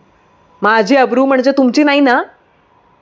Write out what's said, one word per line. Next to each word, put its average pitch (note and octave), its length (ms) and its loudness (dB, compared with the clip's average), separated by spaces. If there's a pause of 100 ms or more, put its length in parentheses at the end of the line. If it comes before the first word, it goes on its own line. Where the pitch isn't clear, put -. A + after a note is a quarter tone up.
(600)
माझी G#3+ 340 0
अब्रू B3 300 0
म्हणजे C4+ 260 0
तुमची C4+ 320 0
नाही C#4+ 160 0
ना?" C#4 240 0 (800)